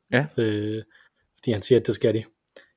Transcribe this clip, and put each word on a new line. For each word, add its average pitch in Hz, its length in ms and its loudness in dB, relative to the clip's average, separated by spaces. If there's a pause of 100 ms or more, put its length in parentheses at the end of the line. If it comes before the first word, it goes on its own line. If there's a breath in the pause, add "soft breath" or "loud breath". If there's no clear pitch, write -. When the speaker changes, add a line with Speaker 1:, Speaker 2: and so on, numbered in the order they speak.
(100)
Speaker 1:
Ja. 135 160 2 (100)
Speaker 2:
Øh, 107 480 -4 (540)
fordi - 140 -4
han 101 100 -4
siger, 120 180 4
at - 60 -4
det 113 80 -2
skal 110 200 0
de. 110 100 -4 (520 soft breath)